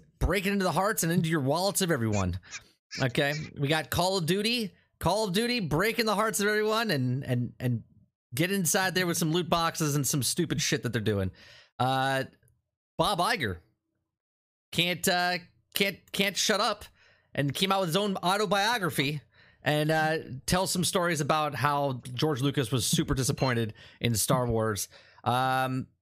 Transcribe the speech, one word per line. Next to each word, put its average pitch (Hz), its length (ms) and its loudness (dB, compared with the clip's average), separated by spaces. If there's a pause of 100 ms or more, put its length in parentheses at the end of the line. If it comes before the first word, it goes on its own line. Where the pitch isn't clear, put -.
(200)
breaking 185 340 0
into 202 100 2
the 185 80 2
hearts 196 320 0
and 151 80 2
into 165 180 2
your 160 120 2
wallets 170 400 0
of 175 100 2
everyone. 104 480 2 (640)
Okay, 143 320 2 (240)
we 143 100 -2
got 156 220 0
Call 185 280 0
of 175 80 0
Duty. 208 480 0 (260)
Call 208 280 0
of 180 60 -2
Duty 240 260 0
breaking 214 460 0
the 214 100 0
hearts 214 240 0
of 202 80 2
everyone 214 440 0
and, 127 340 -2
and, 123 340 -2
and 123 240 -2 (500)
get 165 180 0
inside 190 440 0
there 185 100 2
with 170 120 0
some 160 160 0
loot 175 160 0
boxes 165 460 0
and 143 120 0
some 143 160 0
stupid - 380 -2
shit - 220 0
that 113 100 -4
they're 117 80 0
doing. 98 300 0 (460)
Uh, 131 460 0 (760)
Bob 175 220 2
Iger 175 380 0 (1120)
can't, 175 360 0
uh, 180 300 2 (360)
can't, 196 240 0 (140)
can't 196 240 -2
shut 196 240 0
up 214 260 -2 (480)
and 139 200 -2
came 190 180 0
out 196 100 2
with 180 80 -2
his 156 80 0
own 202 200 -2
autobiography 190 1040 0 (400)
and, 151 300 0
uh, 156 260 2 (280)
tell 185 200 2
some 180 180 -2
stories 175 380 0
about 151 320 0
how 139 480 0 (120)
George 127 280 0
Lucas 139 300 0
was 123 140 0
super - 280 0
disappointed 123 600 0 (260)
in 120 160 0
Star 123 320 2
Wars. 110 400 0 (360)
Um, 131 640 0 (140)